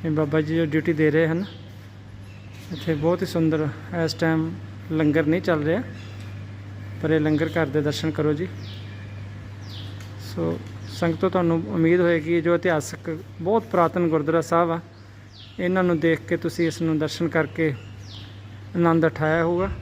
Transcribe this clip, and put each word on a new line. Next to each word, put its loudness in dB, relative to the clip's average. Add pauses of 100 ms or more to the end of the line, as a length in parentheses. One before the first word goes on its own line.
ਇਹ 0
ਬਾਬਾ 2
ਜੀ -2
ਜੋ 4
ਡਿਊਟੀ 2
ਦੇ 4
ਰਹੇ 4
ਹਨ, 0 (1300)
ਇੱਥੇ -2
ਬਹੁਤ 2
ਹੀ -2
ਸੁੰਦਰ 2 (360)
ਇਸ 0
ਟਾਈਮ 2 (420)
ਲੰਗਰ 4
ਨਹੀਂ 2
ਚੱਲ 2
ਰਿਹਾ, 2 (1200)
ਪਰ 0
ਇਹ 4
ਲੰਗਰ 2
ਘਰ 4
ਦੇ 0
ਦਰਸ਼ਨ 0
ਕਰੋ 2
ਜੀ। -2 (1900)
ਸੋ -2 (320)
ਸੰਗਤੋ, 0
ਤੁਹਾਨੂੰ 2 (120)
ਉਮੀਦ 6
ਹੋਏਗੀ 4
ਜੋ 4
ਇਤਿਹਾਸਕ 0 (240)
ਬਹੁਤ 2
ਪੁਰਾਤਨ 2
ਗੁਰਦੁਆਰਾ 2
ਸਾਹਿਬ 2
ਆ, -2 (800)
ਇਹਨਾਂ 4
ਨੂੰ 4
ਦੇਖ 4
ਕੇ 0
ਤੁਸੀਂ 0
ਇਸ -2
ਨੂੰ 2
ਦਰਸ਼ਨ -2
ਕਰਕੇ 0 (1040)
ਆਨੰਦ 6
ਉਠਾਇਆ 2
ਹੋਊਗਾ। 0 (120)